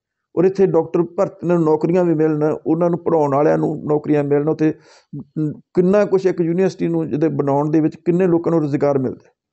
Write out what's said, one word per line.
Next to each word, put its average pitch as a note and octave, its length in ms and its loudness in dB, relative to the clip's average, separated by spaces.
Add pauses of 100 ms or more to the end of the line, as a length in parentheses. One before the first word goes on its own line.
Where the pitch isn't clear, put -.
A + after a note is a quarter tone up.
(360)
ਔਰ E3+ 80 2
ਇੱਥੇ F#3+ 220 2
ਡਾਕਟਰ E3 360 0
ਭਰਤੀ E3+ 440 -4
ਨੂੰ E3+ 180 2
ਨੌਕਰੀਆਂ D#3+ 400 2
ਵੀ E3+ 100 2
ਮਿਲਣ, D3+ 420 0 (100)
ਉਹਨਾਂ E3 240 0
ਨੂੰ E3+ 80 -2
ਪੜ੍ਹਾਉਣ D#3 360 0
ਵਾਲਿਆਂ D#3+ 240 2
ਨੂੰ D#3 280 -4
ਨੌਕਰੀਆਂ D3 380 0
ਮਿਲਣ। C#3+ 240 0
ਉੱਥੇ D#3 240 0 (1000)
ਕਿੰਨਾ F#3 300 2
ਕੁਛ F#3 220 0
ਇੱਕ F3 140 -2
ਯੂਨੀਵਰਸਿਟੀ E3+ 480 0
ਨੂੰ D#3+ 200 -2
ਜਿਹਦੇ D#3 200 -2
ਬਣਾਉਣ C#3+ 420 -2
ਦੇ D#3+ 100 2
ਵਿੱਚ D3+ 160 -2
ਕਿੰਨੇ F3 300 0
ਲੋਕਾਂ E3+ 260 0
ਨੂੰ E3 80 2
ਰੁਜ਼ਗਾਰ C#3+ 380 0
ਮਿਲਦਾ। A#2 320 -6 (220)